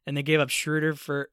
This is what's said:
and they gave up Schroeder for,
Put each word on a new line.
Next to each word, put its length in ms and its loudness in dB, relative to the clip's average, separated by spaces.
and 100 -6
they 60 -2
gave 180 4
up 100 2
Schroeder 440 0
for, 380 -6